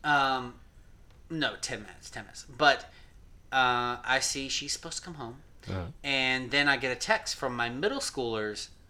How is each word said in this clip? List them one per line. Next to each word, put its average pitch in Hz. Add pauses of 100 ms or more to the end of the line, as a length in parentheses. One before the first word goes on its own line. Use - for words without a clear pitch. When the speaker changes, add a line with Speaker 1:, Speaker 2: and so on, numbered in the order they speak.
Speaker 1:
Um, 135 (720)
no, 139
ten 110
minutes, 98
ten 113
minutes. - (100)
But, 143 (680)
uh, 123
I 131
see 135
she's 139
supposed -
to -
come 180
home. 123 (320)
Speaker 2:
Uh-huh. 95 (220)
Speaker 1:
And 131
then 143
I 135
get 127
a 123
text -
from 127
my 120
middle 190
schooler's 110 (200)